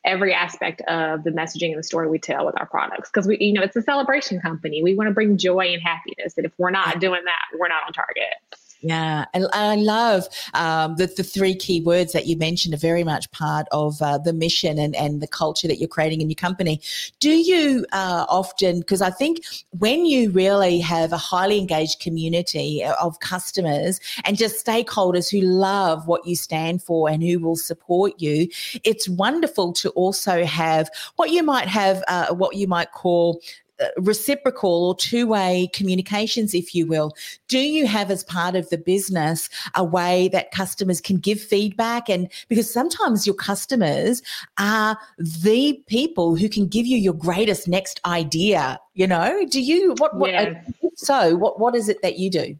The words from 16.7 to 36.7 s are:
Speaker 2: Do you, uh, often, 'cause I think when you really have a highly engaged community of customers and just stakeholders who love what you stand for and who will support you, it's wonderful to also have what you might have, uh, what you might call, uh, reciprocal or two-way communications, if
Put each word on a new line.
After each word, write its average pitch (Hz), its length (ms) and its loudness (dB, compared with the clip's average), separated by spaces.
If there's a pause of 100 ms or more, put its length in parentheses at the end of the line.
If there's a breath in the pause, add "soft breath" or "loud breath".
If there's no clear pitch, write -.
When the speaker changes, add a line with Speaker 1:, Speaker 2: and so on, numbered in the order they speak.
Speaker 2:
Do 294 100 2
you, 320 640 4
uh, 185 380 0
often, 180 520 2
'cause 190 200 0
I 185 80 2
think 330 340 -2 (340 loud breath)
when 269 280 2
you 254 240 4
really 190 480 4
have 165 340 0
a 170 60 -2
highly 190 400 2
engaged 160 420 -2
community 160 840 -2
of 156 380 -2
customers 180 800 -2 (240 loud breath)
and 214 140 0
just 220 260 -2
stakeholders 190 680 0
who 196 120 2
love 185 640 2
what 170 200 0
you 175 80 -2
stand 165 480 -2
for 160 280 0
and 156 120 0
who 175 160 2
will 165 180 0
support 180 600 -2
you, 156 320 0 (340 loud breath)
it's 214 280 0
wonderful 196 640 0
to - 160 -2
also 185 560 0
have 160 420 0 (280 loud breath)
what 320 120 2
you 339 140 2
might 269 260 0
have, 190 400 2
uh, 175 240 0
what 180 240 0
you 196 100 0
might 185 260 0
call, 170 500 2 (380 loud breath)
uh, - 60 2 (100)
reciprocal 208 920 0
or 185 60 0
two-way 190 800 0
communications, 208 800 -2
if 170 220 -2